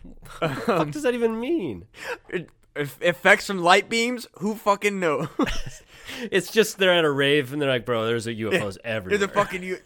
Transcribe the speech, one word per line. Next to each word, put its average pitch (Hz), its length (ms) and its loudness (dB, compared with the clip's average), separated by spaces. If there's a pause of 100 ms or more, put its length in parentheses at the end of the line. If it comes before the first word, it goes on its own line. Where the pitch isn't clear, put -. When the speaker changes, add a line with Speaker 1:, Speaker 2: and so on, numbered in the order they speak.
Speaker 1:
What - 360 -16
the 165 80 0 (140)
fuck - 80 -4 (100)
Speaker 2:
Um, 151 120 0
Speaker 1:
does 294 120 -8
that 247 100 2
even 226 280 0
mean? 202 440 -2 (440)
Speaker 2:
it, - 180 -6 (260)
eff-, 143 280 -6
effects 185 460 4
from 196 120 -2
light 180 300 4
beams? 233 460 0
Who 208 200 -4
fucking 202 440 0
knows? 160 280 0 (100)
<laughs> - 0 - (960)
Speaker 1:
It's - 200 0
just 214 260 2
they're 190 160 4
at 175 120 4
a 147 60 4
rave, 139 420 2
and 147 80 -2
they're 139 80 0
like, 120 160 0
"Bro, 113 220 0
there's 117 180 -2
a 117 80 -6
U 107 180 -4
F 180 120 2
Os - 200 -6
Speaker 2:
Yeah. - 80 -6
Speaker 1:
everywhere." 185 280 -2
Speaker 2:
There's 196 100 0
a - 40 -16
fucking 202 280 0
U-, 185 240 -6